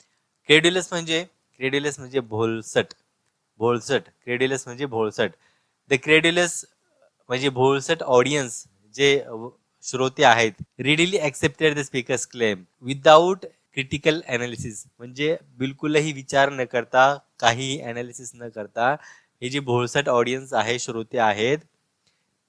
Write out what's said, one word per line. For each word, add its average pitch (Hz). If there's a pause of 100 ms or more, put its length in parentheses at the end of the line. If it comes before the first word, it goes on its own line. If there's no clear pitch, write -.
(460)
क्रेड्युलस 170
म्हणजे, 165 (320)
क्रेड्युलस 139
म्हणजे 131
भोळसट, 113 (720)
भोळसट. 120 (220)
क्रेड्युलस 131
म्हणजे 127
भोळसट. 110 (600)
The 135
credulous 165 (640)
म्हणजे 131
भोळसट 135
ऑडियन्स 131 (260)
जे, 139
अ, 117 (360)
श्रोते 131
आहेत, 117 (260)
readily 160
accepted 151
the 143
speaker's 131 (100)
claim 110
without 160 (320)
critical 156 (140)
analysis, 120 (100)
म्हणजे 131 (200)
बिलकुलही 151
विचार 139
न 135
करता, 131 (220)
काहीही 135
ॲनालिसिस 120
न 120
करता 113 (480)
हे 127
जे 139
भोळसट 123
ऑडियन्स 127
आहे, 117
श्रोते 113
आहेत, 113 (920)